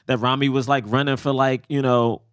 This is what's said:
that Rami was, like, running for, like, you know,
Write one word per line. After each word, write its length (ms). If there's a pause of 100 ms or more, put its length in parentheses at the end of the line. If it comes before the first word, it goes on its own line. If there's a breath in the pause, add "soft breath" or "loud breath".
that 120
Rami 320
was, 180
like, 180
running 300
for, 160
like, 360
you 140
know, 380 (120)